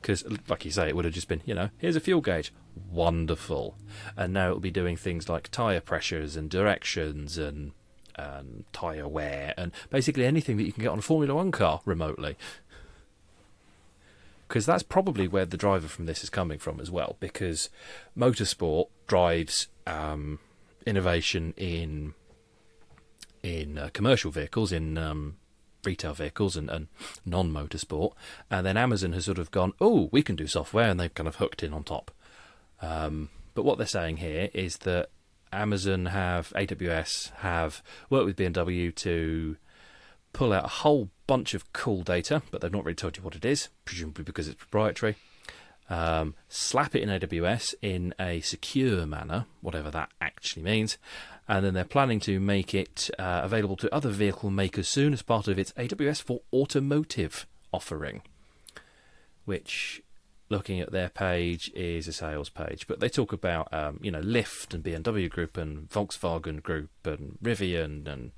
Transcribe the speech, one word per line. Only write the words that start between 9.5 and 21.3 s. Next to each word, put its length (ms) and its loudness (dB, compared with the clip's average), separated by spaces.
and 160 -4
basically 380 2
anything 320 4
that 60 2
you 100 -2
can 80 -4
get 80 2
on 80 0
a 120 -2
Formula 240 6
One 180 2
car 340 4
remotely. 500 -2
'Cause 160 2
that's 180 4
probably 460 2
where 160 4
the 140 -4
driver 300 4
from 180 -6
this 180 -4
is 60 -8
coming 280 -2
from 220 -6
as 100 -8
well, 300 -2
because 480 -4
motorsport 720 4
drives, 600 4
um, 520 -4
innovation 720 2